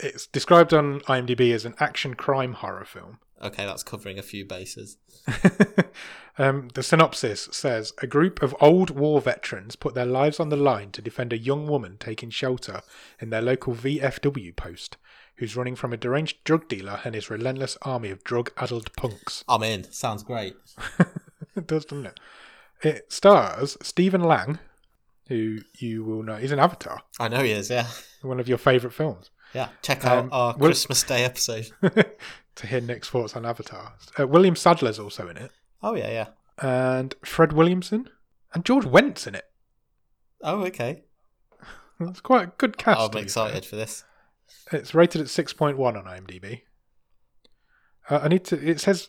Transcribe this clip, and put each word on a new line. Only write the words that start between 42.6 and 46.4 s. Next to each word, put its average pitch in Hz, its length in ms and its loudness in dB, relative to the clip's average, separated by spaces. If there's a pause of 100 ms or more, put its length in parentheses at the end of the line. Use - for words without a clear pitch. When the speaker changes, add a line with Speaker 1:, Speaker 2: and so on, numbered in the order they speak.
Speaker 1:
cast, 175 220 4
Speaker 2:
I'm 110 100 2
Speaker 1:
to 107 60 -6
be 107 60 -4
Speaker 2:
excited 107 420 -4
Speaker 1:
fair. - 60 -18
Speaker 2:
for 107 60 -10
this. - 280 -10 (680)
Speaker 1:
It's 147 220 -4
rated 170 260 6
at 139 80 -6
six - 240 -4
point 143 240 0
one 123 200 0
on 98 100 -14
I 92 100 -14
M 92 100 -20
D 92 120 -16
B. 104 240 -14 (1500)